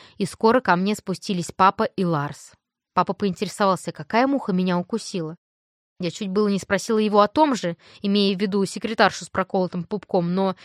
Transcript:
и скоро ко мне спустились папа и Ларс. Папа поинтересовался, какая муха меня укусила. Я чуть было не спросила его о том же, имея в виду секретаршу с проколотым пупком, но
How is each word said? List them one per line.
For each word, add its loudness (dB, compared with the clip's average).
и -4
скоро 2
ко 2
мне 0
спустились -6
папа 4
и -4
Ларс. -4
Папа 0
поинтересовался, -2
какая 0
муха -2
меня 0
укусила. -6
Я -4
чуть -8
было 2
не 0
спросила -2
его 4
о 4
том 4
же, -6
имея 2
в -4
виду 0
секретаршу 0
с -18
проколотым -2
пупком, -2
но -2